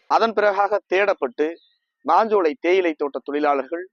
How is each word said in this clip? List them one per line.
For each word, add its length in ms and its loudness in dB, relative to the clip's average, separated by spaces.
அதன் 300 0
பிறகாக 420 0
தேடப்பட்டு 580 0
மாஞ்சோலை 540 2
தேயிலை 320 2
தோட்ட 260 -8
தொழிலாளர்கள் 640 -4